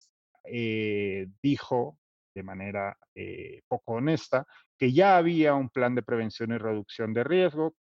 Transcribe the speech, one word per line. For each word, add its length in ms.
eh, 840
dijo 560
de 80
manera, 560
eh, 520
poco 280
honesta 520
que 140
ya 240
había 380
un 160
plan 240
de 80
prevención 500
y 60
reducción 560
de 100
riesgo. 520